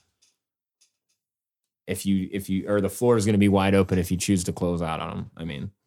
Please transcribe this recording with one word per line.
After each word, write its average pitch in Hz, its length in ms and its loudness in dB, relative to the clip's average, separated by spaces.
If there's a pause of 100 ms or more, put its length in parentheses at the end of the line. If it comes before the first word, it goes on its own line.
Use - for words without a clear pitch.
(1900)
If 95 180 -6
you, 98 260 0
if 98 180 -8
you, 95 200 -2
or 104 120 2
the 98 80 0
floor 120 280 2
is 101 80 0
gonna 107 120 4
be 101 120 6
wide 98 260 4
open 92 240 2
if 85 120 -2
you 85 60 -2
choose 92 280 0
to 87 80 -6
close 87 280 -2
out 80 200 -4
on 80 100 -8
'em. - 240 -10
I - 80 -12
mean, 82 280 -10 (160)